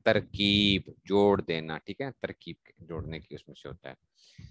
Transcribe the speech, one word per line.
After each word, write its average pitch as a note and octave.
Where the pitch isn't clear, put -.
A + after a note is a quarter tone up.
तरकीब, G2+
जोड़ G2+
देना, D#2+
ठीक -
है। C#3
तरकीब -
जोड़ने D#2+
की D#2
उसमें D2
से -
होता C2+
है। C2+